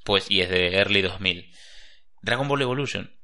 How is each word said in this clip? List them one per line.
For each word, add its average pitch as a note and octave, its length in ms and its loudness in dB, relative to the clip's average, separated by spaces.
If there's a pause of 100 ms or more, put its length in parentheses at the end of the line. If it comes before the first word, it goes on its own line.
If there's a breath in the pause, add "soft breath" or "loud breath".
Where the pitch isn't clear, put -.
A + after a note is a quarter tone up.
Pues, G2+ 260 2
y F#2+ 100 2
es F2+ 80 0
de F2+ 200 2 (100)
early G2+ 240 4
dos F#2+ 180 -2
mil. F2+ 320 -4 (680 soft breath)
Dragon B2 260 -2
Ball C#3 140 0
Evolution B2+ 480 -4 (140)